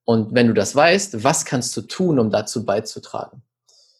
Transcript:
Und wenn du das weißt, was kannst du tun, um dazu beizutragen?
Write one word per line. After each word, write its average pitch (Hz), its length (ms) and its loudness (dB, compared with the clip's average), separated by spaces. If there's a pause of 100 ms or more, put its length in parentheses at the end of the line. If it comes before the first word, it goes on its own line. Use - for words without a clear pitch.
Und 113 300 0
wenn 120 140 6
du 110 60 2
das 98 200 0
weißt, 160 480 2
was 147 220 0
kannst - 320 -4
du 117 60 -6
tun, 165 360 0
um 110 120 2
dazu 107 340 -4
beizutragen? - 760 -8 (580)